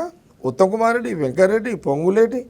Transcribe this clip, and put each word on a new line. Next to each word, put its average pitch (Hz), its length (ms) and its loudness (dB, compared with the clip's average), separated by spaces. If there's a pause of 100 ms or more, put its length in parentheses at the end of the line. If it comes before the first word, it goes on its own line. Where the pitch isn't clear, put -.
(440)
ఉత్తమ్ 185 260 2
కుమార్ 226 240 0
రెడ్డి, 233 200 -4
వెంకరెడ్డి, 190 600 0
పొంగులేటి, 196 760 0